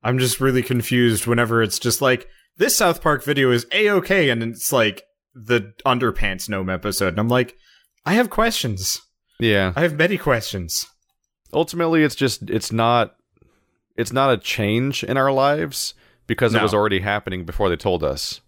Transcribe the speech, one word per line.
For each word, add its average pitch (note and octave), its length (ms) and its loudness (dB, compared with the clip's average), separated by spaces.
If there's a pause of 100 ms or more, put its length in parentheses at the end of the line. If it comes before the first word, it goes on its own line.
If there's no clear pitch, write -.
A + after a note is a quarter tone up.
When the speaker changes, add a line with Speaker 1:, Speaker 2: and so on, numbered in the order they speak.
Speaker 1:
I'm B2+ 160 0
just B2+ 200 0
really B2+ 220 2
confused A#2+ 640 2
whenever A#2 340 2
it's G#2+ 200 -2
just A#2+ 200 -2
like, B2+ 280 0 (280)
"This A#3+ 200 2
South F3 260 2
Park D3 220 0
video C#3 260 2
is A#2+ 220 2
A-okay," F#3+ 580 2
and A#2 140 -2
it's, A2+ 280 -6
like, A2 300 0 (320)
the A2 380 -2 (120)
Underpants A#2 640 0
Gnome F#2 220 -4
episode, F#2+ 380 -2
and E2+ 100 -4
I'm A2 100 0
like, B2 280 0 (500)
"I D#3 80 0
have A#3+ 160 2
questions. A#2+ 720 -2 (400)
Speaker 2:
Yeah. G2+ 340 2
Speaker 1:
I C#3 80 -2
have D#3+ 140 0
many F3 220 0
questions." G#2 680 -4 (680)
Speaker 2:
Ultimately, E3 520 0
it's C3+ 100 0
just, A#2+ 360 -2
it's - 200 -4
not, A2+ 460 0 (800)
it's A2+ 160 -4
not C3+ 200 2
a A2+ 60 2
change A#2 640 -2
in A#2+ 140 -2
our C3+ 160 2
lives C#3+ 600 -2 (340)
because A2+ 260 2
it A2 40 4
Speaker 1:
No. G#2 40 4
Speaker 2:
was G#2+ 120 0
already G#2 260 2
happening G2 440 -4
before F#2+ 240 -2
they F2 80 0
told F2+ 280 -2
us. - 440 -4